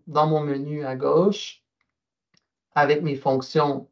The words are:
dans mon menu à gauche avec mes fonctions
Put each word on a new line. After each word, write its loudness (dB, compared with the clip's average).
dans 2
mon 2
menu -6
à -6
gauche 0
avec 2
mes -2
fonctions 0